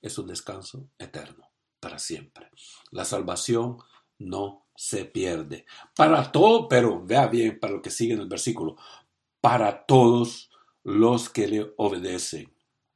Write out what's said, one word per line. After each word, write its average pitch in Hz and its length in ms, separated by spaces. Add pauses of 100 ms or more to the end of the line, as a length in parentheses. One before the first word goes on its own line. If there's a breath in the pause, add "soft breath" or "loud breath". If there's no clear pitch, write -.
es - 160
un 98 100
descanso 98 600 (100)
eterno, - 540 (280)
para - 200
siempre. - 500 (400 loud breath)
La 90 160
salvación 117 720 (400 soft breath)
no 98 480 (100)
se - 300
pierde. 82 600 (300 loud breath)
Para 156 360
todo, 214 360
pero 117 380
vea 120 220
bien, 113 320
para 104 140
lo 98 100
que - 80
sigue 117 220
en 104 80
el 92 60
versículo, 90 500 (640 loud breath)
para 117 440
todos 120 640 (340 soft breath)
los 117 460
que 107 180
le 107 300
obedecen. 90 720 (440)